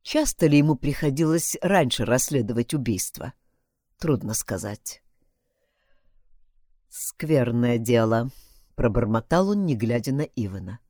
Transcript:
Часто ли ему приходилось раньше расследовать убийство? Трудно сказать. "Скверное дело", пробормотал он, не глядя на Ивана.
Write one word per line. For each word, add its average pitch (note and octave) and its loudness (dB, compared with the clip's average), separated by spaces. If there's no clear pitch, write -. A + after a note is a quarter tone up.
Часто - 0
ли D3 6
ему D3 4
приходилось D#3 0
раньше D#3 2
расследовать A#2+ 0
убийство? B2 -4
Трудно A#2 -2
сказать. - -8
"Скверное A#2+ 0
дело", A2+ 2
пробормотал A#2 0
он, G#3 0
не D#3 0
глядя A#2 -2
на C#3 0
Ивана. G2 -8